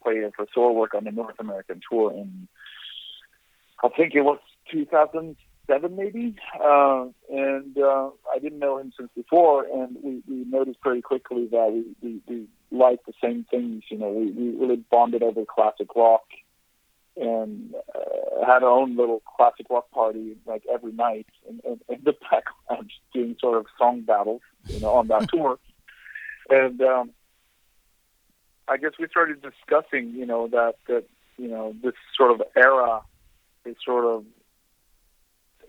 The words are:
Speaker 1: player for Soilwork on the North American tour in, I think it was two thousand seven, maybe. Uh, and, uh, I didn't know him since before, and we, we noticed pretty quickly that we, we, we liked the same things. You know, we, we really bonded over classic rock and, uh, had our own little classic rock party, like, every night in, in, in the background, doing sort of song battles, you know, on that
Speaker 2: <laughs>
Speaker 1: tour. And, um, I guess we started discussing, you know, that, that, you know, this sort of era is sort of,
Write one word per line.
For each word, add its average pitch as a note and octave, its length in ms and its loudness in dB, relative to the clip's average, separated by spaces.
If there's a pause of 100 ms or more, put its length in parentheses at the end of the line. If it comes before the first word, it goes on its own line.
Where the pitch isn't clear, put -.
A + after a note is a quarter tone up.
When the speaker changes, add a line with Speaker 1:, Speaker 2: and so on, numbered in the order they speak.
Speaker 1:
player A2 340 -2
for G#2 100 -6
Soilwork A2+ 480 0
on G#2 100 -4
the G#2+ 80 -8
North A2 260 -10
American G2 420 -12 (100)
tour A2 220 0
in, F#2+ 360 -14 (1300)
I B2 80 2
think D#3 240 0
it C#3+ 80 4
was C#3+ 180 2 (300)
two D#3 160 -4
thousand D#3+ 500 0 (300)
seven, D#3+ 300 -2
maybe. G#3 380 -6 (240)
Uh, C#3 500 4 (200)
and, C#3 480 -4
uh, C3+ 320 2 (260)
I C3 40 -4
didn't D3+ 200 -10
know C#3 200 -2
him C#3 180 -12
since B2 180 -16
before, D3 500 4
and B2+ 380 -8
we, C3 240 -8
we B2+ 180 -8
noticed C3 360 -2
pretty B2 220 -2
quickly B2 460 -4
that A2+ 220 2
we, A2+ 140 -4 (160)
we, A2+ 260 -10
we A#2 200 -10 (240)
liked B2 340 4
the - 80 -18 (100)
same A#2+ 280 -4
things. A#2+ 400 -4
You G#2+ 80 -10
know, G#2+ 100 -6
we, G#2+ 220 -2
we A#2+ 260 -6
really B2 200 0
bonded A#2 460 2
over A2 220 0
classic G#2+ 500 -2
rock A2+ 300 6 (920)
and, A#2 560 -6 (200)
uh, - 520 -4
had B2+ 160 6
our B2+ 80 4
own B2+ 260 4
little A#2 260 0 (140)
classic A#2+ 320 2
rock A#2+ 220 -4
party, A2 460 -4 (100)
like, A2 160 -8 (100)
every A#2 200 -6
night A2+ 340 -4 (200)
in, A#2 180 -18
in, A#2 160 -8 (100)
in B2 120 -8
the D3 120 0 (160)
background, - 600 -4 (220)
doing A#2 260 -4
sort A#2 200 0
of G#2 80 -6 (100)
song B2 240 2
battles, A2 400 0 (280)
you G#2 120 -10
know, G#2+ 120 -2
on A#2 160 4
that A2 200 2
Speaker 2:
<laughs> - 40 -4
Speaker 1:
tour. C3 260 0 (920)
And, C3 320 4
um, B2+ 300 2 (1600)
I C3+ 100 0
guess D3 200 -4
we E3 100 -8
started D#3 340 0
discussing, C#3 720 -2
you B2+ 100 -8
know, A#2 240 -2
that, A#2 280 0 (100)
that, A#2+ 180 -2 (320)
you B2 120 -12
know, A2 340 -10
this B2 120 -4 (220)
sort B2+ 140 6
of A2 120 2 (140)
era B2+ 460 4 (640)
is A#2 180 -14
sort B2 220 0
of, A2+ 180 -2 (1400)